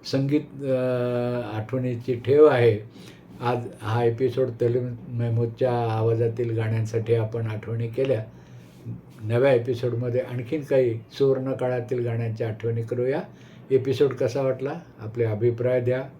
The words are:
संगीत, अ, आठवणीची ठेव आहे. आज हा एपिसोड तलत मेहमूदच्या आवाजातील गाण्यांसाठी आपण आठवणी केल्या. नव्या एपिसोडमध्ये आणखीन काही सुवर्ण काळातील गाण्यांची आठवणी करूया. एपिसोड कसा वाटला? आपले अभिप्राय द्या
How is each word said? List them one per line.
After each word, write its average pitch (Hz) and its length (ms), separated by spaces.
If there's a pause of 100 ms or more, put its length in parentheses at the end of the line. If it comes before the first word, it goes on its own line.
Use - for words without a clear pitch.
(120)
संगीत, 139 500
अ, 123 920
आठवणीची 123 580
ठेव 143 320
आहे. 120 320 (640)
आज 123 180 (220)
हा 113 240
एपिसोड 120 440
तलत 120 480 (120)
मेहमूदच्या 117 640
आवाजातील 113 840
गाण्यांसाठी 113 580
आपण 113 320
आठवणी 113 420
केल्या. 123 360 (1000)
नव्या 120 300
एपिसोडमध्ये 120 680
आणखीन 127 400
काही 131 340
सुवर्ण 131 580
काळातील 123 520
गाण्यांची 117 400
आठवणी 113 380
करूया. 127 400 (480)
एपिसोड 131 380
कसा 127 340
वाटला? 131 320 (240)
आपले 110 260
अभिप्राय 117 560
द्या 127 220 (180)